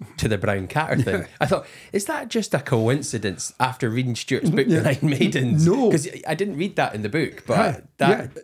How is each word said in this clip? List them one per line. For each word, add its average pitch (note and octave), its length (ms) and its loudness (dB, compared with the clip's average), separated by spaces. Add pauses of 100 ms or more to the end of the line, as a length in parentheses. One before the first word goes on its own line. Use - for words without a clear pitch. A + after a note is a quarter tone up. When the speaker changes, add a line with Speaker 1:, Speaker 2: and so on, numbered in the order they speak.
(180)
Speaker 1:
to - 100 0
the G#2+ 100 2
Brown G2 300 -2
Caterthan. D3+ 680 0
Speaker 2:
<laughs> - 80 -4
Speaker 1:
I - 40 0
thought, E3+ 200 0 (280)
"Is G3+ 120 -2
that D4 240 -6
just - 240 -2
a D3 60 2
coincidence?" A2+ 1000 -2
after B2 300 0
reading B2 260 -2
Stuart's - 340 -2
book, C#3 180 2
Speaker 2:
Yeah. E3 120 4
Speaker 1:
The A2 40 0 (180)
Nine D#3+ 80 2 (100)
Maidens? D#3 480 2
Speaker 2:
No. A3+ 240 4
Speaker 1:
'Cause C#3+ 160 2 (200)
I D#3+ 80 -2
didn't F#3 220 -4
read F3+ 200 -4
that C3+ 180 0
in G#2+ 60 -6
the G#2 80 -2
book, C3+ 360 -4
but A2 140 2
Speaker 2:
Aye. - 220 0 (160)
Speaker 1:
that C#3 380 2
Speaker 2:
Yeah. - 80 -14